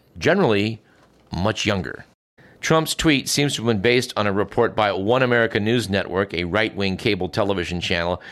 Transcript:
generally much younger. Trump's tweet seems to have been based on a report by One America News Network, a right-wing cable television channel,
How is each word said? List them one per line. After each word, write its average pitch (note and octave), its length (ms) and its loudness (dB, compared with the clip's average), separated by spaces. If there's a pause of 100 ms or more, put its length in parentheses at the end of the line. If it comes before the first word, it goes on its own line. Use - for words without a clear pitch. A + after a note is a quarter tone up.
(180)
generally A2+ 640 0 (520)
much G#2+ 300 -2
younger. F#2 400 -2 (540)
Trump's D#3+ 380 0
tweet D3+ 320 2
seems C#3+ 260 0
to G#2+ 80 -6
have A2+ 40 -4
been A2 160 2
based A#2+ 340 2
on G#2 100 0
a G2+ 60 0
report G#2 420 0
by G#2+ 160 2
One G2+ 320 0
America A#2 380 2
News A2 280 0
Network, G2 460 -2
a F2 100 -2
right-wing F#2+ 520 -2
cable F#2 320 -2
television F2+ 520 -2
channel, F2 400 -2 (120)